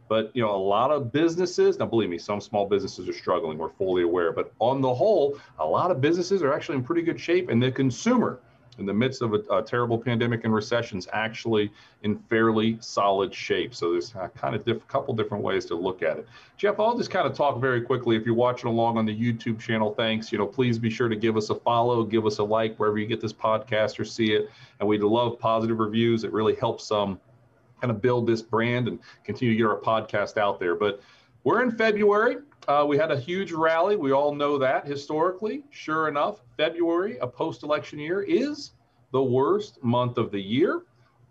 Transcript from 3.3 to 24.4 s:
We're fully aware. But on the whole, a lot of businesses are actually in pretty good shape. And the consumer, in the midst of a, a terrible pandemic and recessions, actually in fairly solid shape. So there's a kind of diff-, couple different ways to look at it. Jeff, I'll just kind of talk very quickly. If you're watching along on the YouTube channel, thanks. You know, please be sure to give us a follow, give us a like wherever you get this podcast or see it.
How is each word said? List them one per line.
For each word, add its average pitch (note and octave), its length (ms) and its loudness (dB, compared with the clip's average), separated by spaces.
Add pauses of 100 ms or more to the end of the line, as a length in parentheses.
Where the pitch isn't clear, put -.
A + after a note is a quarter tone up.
We're D#2+ 120 -6
fully F#2 340 0
aware. E2+ 300 2
But F2+ 260 -4
on C3 220 2
the B2+ 120 2
whole, C#3+ 440 2 (200)
a D#2 80 -2
lot B2+ 240 2
of C3+ 120 0
businesses F3 420 2
are C#3 100 2
actually D#3 240 -4
in B2 60 -2
pretty E3+ 180 0
good E3 180 -2
shape. F3+ 300 0
And A#2 140 2
the B2+ 80 2
consumer, C3+ 720 0 (360)
in G2 80 -6
the G2 80 -2
midst B2+ 280 0
of A2 120 -2
a, G#2+ 40 2 (120)
a F#2+ 140 2
terrible A#2 340 -2
pandemic A#2 460 -2
and A2+ 100 2
recessions, G#2+ 600 -2
actually A2 580 -2 (320)
in G#2 160 -2 (100)
fairly A2+ 520 4
solid G2 520 0
shape. F2+ 400 -2
So F2 200 -2
there's F2 220 -2
a F#2 120 -8
kind C#3 260 -6
of G#2+ 120 -4
diff-, A2+ 240 -4
couple C#3 240 -2
different G#2+ 320 -4
ways F#2+ 220 0
to F2 80 -4
look F2+ 280 -4
at D#2 140 0
it. - 100 -12 (300)
Jeff, G3+ 200 0
I'll A#3 200 2
just G#3 120 -4
kind F3 160 0
of B2+ 80 -2
talk C3+ 280 0
very B2+ 180 2
quickly. A#2+ 380 0
If A2+ 80 -4
you're A2+ 100 2
watching B2 320 2
along A2+ 300 2
on A2 80 2
the G#2+ 120 -2
YouTube A2+ 440 -2
channel, A2 320 0
thanks. A2 360 -2
You G#2 100 -2
know, G2+ 80 2
please B2 300 0
be A#2 120 0
sure A#2+ 180 -2
to A2+ 80 0
give A2 220 0
us G#2+ 140 -2
a - 40 0
follow, A#2 480 2
give G#2+ 220 0
us G#2 140 -2
a G#2 40 2
like A2 340 0
wherever G#2+ 200 0
you G#2+ 100 -4
get A2 140 -6
this A2 100 -6
podcast A2 640 0
or G#2+ 60 -4
see A2 300 0
it. G#2+ 160 0 (320)